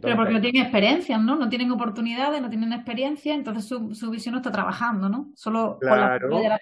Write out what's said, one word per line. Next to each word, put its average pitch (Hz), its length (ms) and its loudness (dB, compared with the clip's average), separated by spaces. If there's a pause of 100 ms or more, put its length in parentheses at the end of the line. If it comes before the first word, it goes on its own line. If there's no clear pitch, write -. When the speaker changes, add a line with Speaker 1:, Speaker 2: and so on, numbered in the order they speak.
Speaker 1:
Pero 233 140 2
porque 220 160 2
Speaker 2:
Entonces - 20 4
Speaker 1:
no 220 60 2
tienen 247 220 2
experiencias, 226 580 2
¿no? 247 160 2
No 254 120 0
tienen 247 240 0
oportunidades, 233 680 -2
no 240 100 -4
tienen 226 220 -2
experiencia, 269 640 -4
entonces 226 320 -4
su, 220 280 -6
su 226 160 -6
visión 226 220 -6
no 247 60 -2
está 247 140 -4
trabajando, 196 560 -2
¿no? 254 260 -4
Solo 220 500 -2
con 127 160 6
la 127 100 4
Speaker 2:
Claro. 127 200 0
Speaker 1:
pantalla, 220 200 4
la 214 120 2